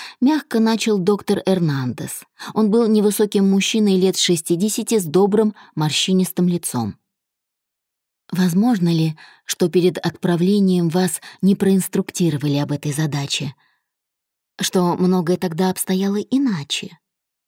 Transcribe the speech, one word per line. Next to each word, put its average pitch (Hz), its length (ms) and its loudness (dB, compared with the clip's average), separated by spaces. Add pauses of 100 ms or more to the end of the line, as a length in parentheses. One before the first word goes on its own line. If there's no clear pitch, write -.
(200)
Мягко 269 380 0
начал 220 400 2
доктор 196 480 0
Эрнандес. 139 800 -2 (300)
Он 220 160 2
был 233 180 2
невысоким 208 600 2
мужчиной 196 520 2
лет 185 160 2
шестидесяти 202 840 0
с 190 60 -2
добрым 202 500 2 (220)
морщинистым 180 720 0
лицом. 170 480 -4 (1400)
"Возможно 185 560 2
ли, 160 280 0 (280)
что - 240 -2
перед 175 300 2
отправлением 180 880 0
вас 180 320 -2 (200)
не 190 140 4
проинструктировали 175 1040 0
об 143 160 -2
этой 147 200 -4
задаче? 143 600 -4 (1080)
Что 180 360 0
многое 180 400 0
тогда 185 340 -2
обстояло 190 460 -4
иначе?" 208 840 -4 (500)